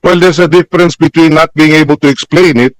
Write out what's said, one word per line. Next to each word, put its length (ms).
Well, 160
there's 200
a 100
difference 480
between 380
not 200
being 180
able 240
to 120
explain 500
it 220